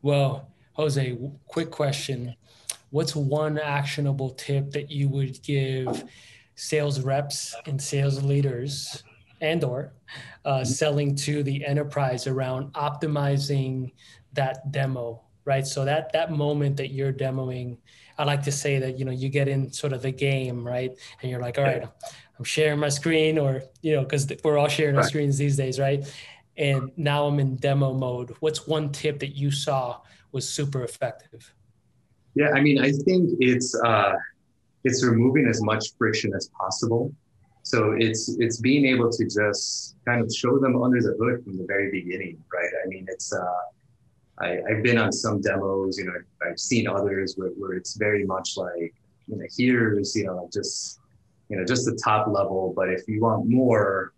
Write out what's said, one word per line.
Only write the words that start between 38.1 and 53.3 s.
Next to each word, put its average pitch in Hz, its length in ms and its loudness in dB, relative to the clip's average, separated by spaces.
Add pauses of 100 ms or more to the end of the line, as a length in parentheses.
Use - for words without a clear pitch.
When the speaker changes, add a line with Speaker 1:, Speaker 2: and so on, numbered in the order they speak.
Speaker 2:
it's 113 220 0
being 139 260 4
able 123 240 4
to 113 140 0
just - 800 -2
kind 120 180 0
of 110 100 -2
show 127 260 2
them 123 220 2
under 123 200 4
the 104 180 2
hood 120 240 0
from 95 140 -10
the 92 80 -6
very 98 260 -2
beginning, 90 600 -8
right? 87 180 -2 (140)
I - 40 -4
mean, 92 200 -10
it's, - 240 -8
uh, 90 300 -2 (760)
I, 90 300 -2
I've 110 140 2
been 120 160 6
on 107 140 2
some 104 280 0
demos, 98 580 0
you 95 60 -6
know, 90 100 -6
I've, 87 360 -8
I've - 100 -10
seen 110 260 2
others 98 500 -2
where, 92 140 -4
where 95 220 -8
it's 92 240 -8
very 104 280 2
much 92 340 -4
like, 87 360 -6 (320)
you 107 100 -8
know, 85 100 -8 (100)
"Here's, 113 580 2
you 101 120 0
know, 90 160 -6
like, 87 100 -14
just, - 480 -6 (480)
you 104 80 -4
know, 92 80 -2
just 120 220 0
the 127 180 -2
top 107 240 4
level, 95 480 0
but 95 140 0
if 92 180 -4
you 107 140 0
want 113 260 2